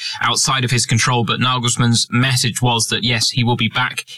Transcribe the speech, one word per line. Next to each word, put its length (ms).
outside 440
of 60
his 160
control. 380
But 160
Nagelsmann's 680
message 540
was 240
that, 160
yes, 280
he 120
will 140
be 120
back 360